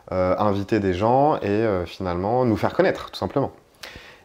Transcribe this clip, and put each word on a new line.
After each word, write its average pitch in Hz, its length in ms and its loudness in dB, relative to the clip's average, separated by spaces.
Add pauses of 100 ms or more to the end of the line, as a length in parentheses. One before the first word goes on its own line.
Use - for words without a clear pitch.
(120)
euh, 92 280 2
inviter 101 400 0
des 95 160 2
gens 131 420 2
et, - 100 -6
euh, 101 380 0
finalement 98 580 -2
nous 110 140 2
faire 107 160 -2
connaître - 380 0
tout - 80 -12
simplement. 107 320 -2 (720)